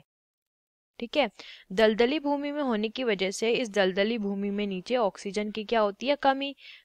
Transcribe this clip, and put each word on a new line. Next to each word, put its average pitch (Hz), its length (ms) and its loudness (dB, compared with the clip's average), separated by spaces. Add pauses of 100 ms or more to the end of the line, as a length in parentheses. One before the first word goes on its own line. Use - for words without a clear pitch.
(1000)
ठीक 240 180 -4
है। 247 120 4 (420)
दलदली 220 480 4
भूमि 285 320 -2
में 294 120 -2
होने 220 260 0
की 247 140 -6
वजह 196 280 0
से 226 200 -2
इस 254 180 0
दलदली 196 480 2
भूमि 202 320 -4
में 202 180 -2
नीचे 190 280 -4
ऑक्सीजन 208 560 -2
की 220 120 -8
क्या 226 160 0
होती 208 280 0
है? 285 80 2
कमी। 269 400 0 (300)